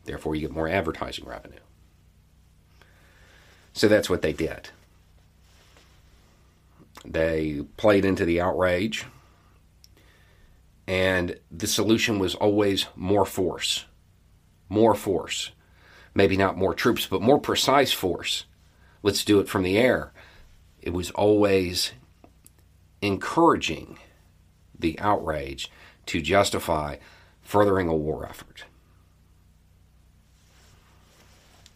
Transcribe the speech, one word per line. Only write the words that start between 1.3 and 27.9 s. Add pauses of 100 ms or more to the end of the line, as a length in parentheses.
So
that's
what
they
did. (2250)
They (160)
played
into
the
outrage, (1800)
and (100)
the
solution
was
always (100)
more
force. (840)
More
force. (640)
Maybe
not
more
troops,
but
more
precise
force. (560)
Let's
do
it
from
the
air. (680)
It
was
always (1080)
encouraging (800)
the
outrage (360)
to
justify (440)
furthering
a